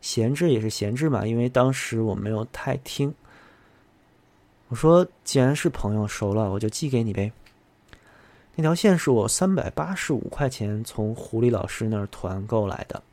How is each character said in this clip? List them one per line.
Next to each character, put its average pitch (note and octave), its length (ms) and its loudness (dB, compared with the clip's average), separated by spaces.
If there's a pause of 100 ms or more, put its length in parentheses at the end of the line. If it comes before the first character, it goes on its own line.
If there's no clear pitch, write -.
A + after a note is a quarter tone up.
闲 A#2 340 0
置 E3 160 2
也 A#2 100 4
是 A2 80 -2
闲 G#2 240 -2
置 C#3+ 160 0
嘛， B2+ 160 0
因 A2+ 140 0
为 A#2+ 100 2
当 B2+ 240 4
时 A#2 280 -4
我 G#2+ 160 0
没 G2+ 140 -4
有 A2 220 -2
太 - 260 -6
听。 C#3 360 -4 (1500)
我 B2 60 -6
说 E3+ 320 6 (160)
，“既 - 160 0
然 C3 160 4
是 D3+ 140 0
朋 G#2 260 -2
友 G#2+ 140 0
熟 G2+ 260 -2
了， G#2+ 160 0
我 G2 80 -4
就 G#2+ 100 -2
寄 C#3+ 220 -4
给 B2 100 2
你 A2+ 120 -2
呗。” G2 180 -2 (1300)
那 D#3+ 60 -2
条 D#3 120 4
线 F#3 240 4
是 D3 140 2
我 A2 160 4
三 F#3+ 260 2
百 - 160 -2
八 E3 240 -4
十 - 180 -4
五 B2+ 60 0 (100)
块 C#3 200 -2
钱 G#2+ 340 -4
从 A2 320 -4
狐 - 260 -6
狸 A#2+ 120 4
老 G2+ 160 0
师 - 180 -4
那 A2 100 0
儿 G2+ 120 -2
团 F#2+ 400 -6
购 G#2+ 180 0
来 - 220 -6
的 - 120 -10 (120)